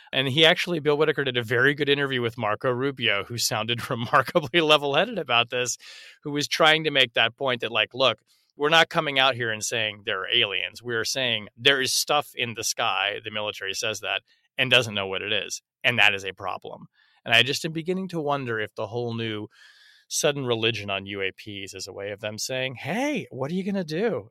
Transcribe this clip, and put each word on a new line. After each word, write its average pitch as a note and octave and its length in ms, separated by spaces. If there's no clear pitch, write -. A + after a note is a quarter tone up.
And C3+ 140
he D#3 180
actually, F3 340
Bill D3 160
Whitaker, D3 280
did B2+ 120
a B2 60
very B2+ 320
good C#3+ 160
interview C#3 320
with A#2 160
Marco A2 320
Rubio, B2 540
who A#2+ 120
sounded A2+ 540
<laughs> - 0
remarkably C#3 720
level-headed D3+ 560
about B2 320
this, B2 260
who D3+ 80
was C#3+ 180
trying D#3 360
to D3+ 60
make C3 220
that A#2 240
point B2 240
that, A2+ 100
like, A2 220
"Look, B2 280
we're D3 140
not E3 180
coming D3+ 300
out C3 160
here A#2 180
and G#2+ 100
saying G#2+ 440
there G2 160
are G2 120
aliens. F#2+ 480
We A#2+ 120
are A2+ 100
saying A#2 440
there C3+ 240
is B2 100
stuff - 420
in A#2 200
the A2 100
sky," G#2 580
the A2 80
military G#2 440
says G#2+ 260
that, G2 220
"and C3 140
doesn't A#2+ 240
know G2+ 120
what F#2+ 140
it G#2 140
is. F2+ 260
And B2 140
that G#2 160
is G2 100
a F#2+ 80
problem." G2+ 540
And A#2+ 80
I A#2 80
just C3 240
am D#3+ 60
beginning F3+ 360
to E3+ 140
wonder C#3 360
if G#2+ 160
the G#2+ 120
whole A#2+ 260
new A2 360
sudden C#3+ 380
religion A2 420
on G2 160
U G2 160
A F#2+ 120
Ps G2 420
is F#2+ 140
a F#2+ 40
way G2 200
of G2+ 80
them G#2+ 180
saying, C3 380
"Hey, A3+ 560
what B2+ 180
are F3 40
you F#3 100
gonna G3 180
do? D#3 480